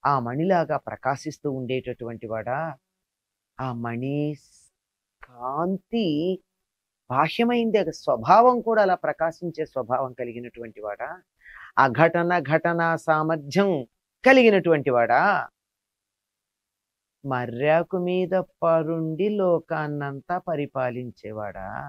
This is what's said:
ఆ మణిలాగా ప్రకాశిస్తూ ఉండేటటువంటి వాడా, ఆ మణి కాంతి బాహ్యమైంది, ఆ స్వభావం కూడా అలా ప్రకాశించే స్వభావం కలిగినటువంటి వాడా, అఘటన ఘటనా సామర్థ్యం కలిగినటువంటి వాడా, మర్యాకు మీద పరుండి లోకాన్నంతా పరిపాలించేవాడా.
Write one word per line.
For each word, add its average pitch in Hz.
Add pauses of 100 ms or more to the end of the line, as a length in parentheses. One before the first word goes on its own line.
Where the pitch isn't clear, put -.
ఆ 143 (120)
మణిలాగా 156 (100)
ప్రకాశిస్తూ 135 (100)
ఉండేటటువంటి 123
వాడా, 113 (1080)
ఆ - (160)
మణి 120 (1080)
కాంతి 170 (1000)
బాహ్యమైంది, 226
ఆ 160
స్వభావం 185
కూడా 220
అలా 185
ప్రకాశించే 160
స్వభావం 127
కలిగినటువంటి 117
వాడా, 107 (760)
అఘటన 165 (200)
ఘటనా 165 (160)
సామర్థ్యం 156 (560)
కలిగినటువంటి 190
వాడా, 120 (2000)
మర్యాకు 139
మీద 180 (300)
పరుండి 165 (100)
లోకాన్నంతా 156 (120)
పరిపాలించేవాడా. 117 (200)